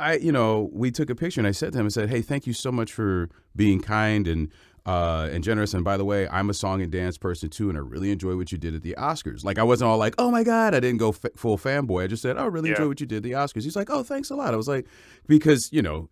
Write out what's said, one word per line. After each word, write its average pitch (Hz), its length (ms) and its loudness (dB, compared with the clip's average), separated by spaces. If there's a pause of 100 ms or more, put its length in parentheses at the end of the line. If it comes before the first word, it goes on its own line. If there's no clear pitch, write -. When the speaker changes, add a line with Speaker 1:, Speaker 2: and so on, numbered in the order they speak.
Speaker 1:
I, 156 160 2
you 147 160 2
know, 110 400 2
we 123 180 0
took 147 180 -2
a 120 60 -2
picture 165 240 -4
and 107 80 4
I 101 40 2
said 151 220 -4
to 127 60 -2
him, 104 60 2
I 104 40 0
said, 104 200 -2
"Hey, 120 120 0
thank 139 240 -4
you 123 80 -4
so 127 200 -4
much 113 180 -2
for 92 380 -2 (260)
being 101 260 4
kind 107 460 0
and, 80 220 -2 (360)
uh, 85 460 0
and 80 120 -2
generous. 107 300 0
And 90 100 0
by 98 140 0
the 98 80 0
way, 101 240 2
I'm 98 200 0
a 101 40 0
song 95 280 -2
and 87 100 -4
dance 90 260 -4
person 85 320 -4
too, 104 200 -4
and 80 80 -2
I 73 40 -6
really 73 300 -4
enjoy 92 260 -2
what 90 140 -6
you 92 60 -6
did 80 180 -6
at 78 80 -8
the 85 140 -8
Oscars." 139 460 -6
Like, 101 160 -2
I 110 40 4
wasn't 120 260 4
all 110 80 4
like, 110 200 0
"Oh 240 140 4
my 233 120 4
God," 226 300 4
I 135 60 4
didn't 123 200 2
go 110 100 2
f-, - 260 -4
full 107 220 0
fanboy. 127 460 0
I 95 40 0
just 110 140 -4
said, 127 160 -2
"Oh, - 60 -2
I - 20 0
really 160 240 -2
Speaker 2:
Yeah. 156 60 2
Speaker 1:
enjoy 156 120 2
what 143 140 -4
you 147 60 -6
did 110 100 -4
at 104 60 -6
the 123 80 -6
Oscars." 135 320 -2
He's 156 120 -6
like, 202 140 -4
"Oh, 277 140 -2
thanks 277 260 -6
a 277 60 -6
lot." 247 180 -2
I 110 40 2
was 110 100 -4
like, 135 180 -2 (420)
because, 151 460 6
you 156 80 2
know, 80 300 -2